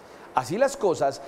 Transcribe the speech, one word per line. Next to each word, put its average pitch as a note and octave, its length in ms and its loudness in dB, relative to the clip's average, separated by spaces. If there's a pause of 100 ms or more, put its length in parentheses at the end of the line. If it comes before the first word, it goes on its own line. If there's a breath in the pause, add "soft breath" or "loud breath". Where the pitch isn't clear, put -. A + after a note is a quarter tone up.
(340 loud breath)
Así C3+ 240 0
las C4 180 2
cosas, D3+ 520 0